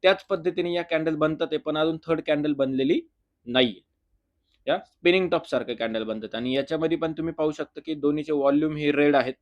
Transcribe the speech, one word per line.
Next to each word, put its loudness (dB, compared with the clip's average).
त्याच 4
पद्धतीने -2
या 0
कॅन्डल -2
बनतात 0
आहे, -2
पण -4
अजून 0
थर्ड -4
कॅन्डल 0
बनलेली 2
नाहीये. 0
या 0
स्पिनिंग 0
टॉप -2
सारखं -4
कॅन्डल -4
बनतात -6
आणि -2
याच्यामध्ये -2
पण -4
तुम्ही -6
पाहू 0
शकता -10
की -6
दोन्हीचे 0
व्हॉल्यूम 2
हे 2
रेड 4
आहेत. 2